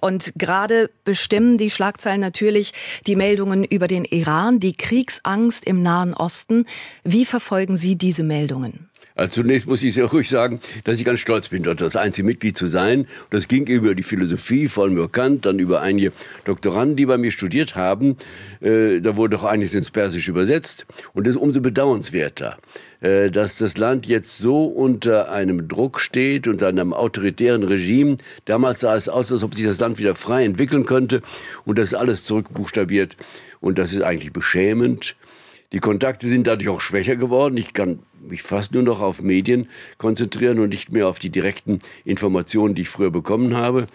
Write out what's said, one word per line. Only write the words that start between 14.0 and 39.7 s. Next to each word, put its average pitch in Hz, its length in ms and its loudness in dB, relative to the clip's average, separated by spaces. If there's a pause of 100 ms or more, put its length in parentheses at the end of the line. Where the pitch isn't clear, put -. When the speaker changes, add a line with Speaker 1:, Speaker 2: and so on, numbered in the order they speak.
Speaker 2:
Philosophie, 92 640 0
vor 101 160 0
allem 95 140 2
über 85 100 0
Kant, 127 380 0
dann 98 120 2
über 90 220 2
einige 98 320 2 (320)
Doktoranden, 104 540 0
die 139 80 2
bei 127 120 4
mir 120 140 0
studiert 120 440 -2
haben. 101 420 0 (420)
Äh, 110 400 2
da 101 160 0
wurde 107 220 2
auch 101 80 -6
einiges 104 280 0
ins 101 160 -2
Persische 92 420 -2
übersetzt. 107 540 0 (280)
Und 104 140 0
das 127 80 4
ist - 60 -2
umso 139 200 2
bedauernswerter, 104 960 -2 (420)
äh, 98 320 2
dass 101 260 0
das 107 200 -2
Land 117 280 0
jetzt 110 320 -2
so 139 280 2
unter 117 640 2
einem 92 380 -2
Druck 113 320 -2
steht, 131 440 -2
unter 101 220 0
einem 92 240 0
autoritären 110 720 0
Regime. 104 540 2 (260)
Damals 123 380 0
sah 110 160 2
es 98 100 -4
aus, 120 240 -2
als 113 120 0
ob 110 120 -6
sich 110 80 -2
das 101 160 0
Land 117 180 -2
wieder 101 180 0
frei 127 280 0
entwickeln 131 420 2
könnte. 131 360 2 (420)
Und 107 160 0
das 95 140 0
ist - 20 -2
alles 110 300 -2
zurückbuchstabiert. 101 880 -2 (460)
Und 92 180 0
das 87 140 -2
ist 98 80 0
eigentlich 78 320 -2
beschämend. 110 840 0 (560)
Die 98 80 -4
Kontakte 113 480 -2
sind 120 200 2
dadurch 104 220 0
auch 90 120 -4
schwächer 101 340 -2
geworden. 127 420 2
Ich 113 160 -6
kann 92 260 -2 (220)
mich - 220 -14
fast 101 300 -4
nur 127 80 2
noch 117 200 2
auf 95 200 -2
Medien 98 460 2 (300)